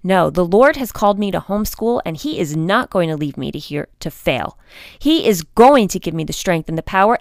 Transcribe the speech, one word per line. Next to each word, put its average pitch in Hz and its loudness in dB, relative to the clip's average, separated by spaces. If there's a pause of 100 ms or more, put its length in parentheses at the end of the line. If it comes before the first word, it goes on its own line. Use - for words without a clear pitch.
No, 180 2
the 175 0
Lord 240 4
has 269 -8
called 202 0
me 202 -4
to 175 -4
homeschool, 208 -4
and 160 -8
he 302 -8
is 151 -4
not 185 -2
going 170 0
to 156 -4
leave 147 -6
me 139 -8
to - -10
here 147 -10 (140)
to 160 -8
fail. - -4 (400)
He 320 0
is 185 2
going 240 6
to 175 -6
give 160 -8
me 160 -4
the 151 -8
strength 165 -4
and 160 -4
the 160 -6
power 202 2